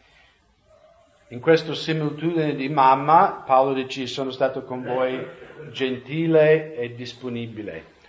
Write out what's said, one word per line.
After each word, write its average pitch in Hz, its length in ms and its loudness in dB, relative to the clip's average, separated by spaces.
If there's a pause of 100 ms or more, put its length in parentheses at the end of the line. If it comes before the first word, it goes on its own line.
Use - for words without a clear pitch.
(1300)
In 120 100 -14
questa 160 340 4
similitudine 151 800 -2
di 135 140 -4
mamma, 147 760 4
Paolo 135 280 4
dice, 131 320 -6
"Sono 131 240 -6
stato 131 340 -2
con 127 180 -10
voi 127 440 -2 (460)
gentile 156 1000 2
e 160 200 -8
disponibile." 113 920 -10 (240)